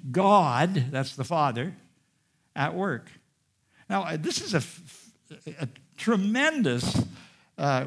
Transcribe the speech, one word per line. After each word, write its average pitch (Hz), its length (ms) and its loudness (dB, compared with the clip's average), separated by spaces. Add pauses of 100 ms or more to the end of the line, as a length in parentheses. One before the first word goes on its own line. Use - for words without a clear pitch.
(120)
God," 170 800 4
that's 135 260 -4
the 131 80 -4
Father, 143 500 0 (800)
"at 147 200 -2
work." 180 360 -4 (800)
Now, 196 140 -2
uh, 160 120 -4
this 160 240 -4
is 240 140 -4
a, 156 40 4
f-, - 520 -12 (500)
a - 80 -4 (300)
tremendous, 220 1040 0 (540)
uh, 135 280 0